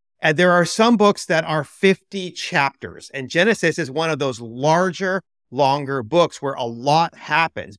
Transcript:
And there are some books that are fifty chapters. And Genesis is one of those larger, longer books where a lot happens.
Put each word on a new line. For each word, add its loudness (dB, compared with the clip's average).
And 2
there 4
are 4
some 2
books 2
that 0
are -2
fifty -2
chapters. -4
And -8
Genesis 0
is -6
one -2
of -2
those -4
larger, -2
longer 0
books 0
where -6
a -8
lot 0
happens. -4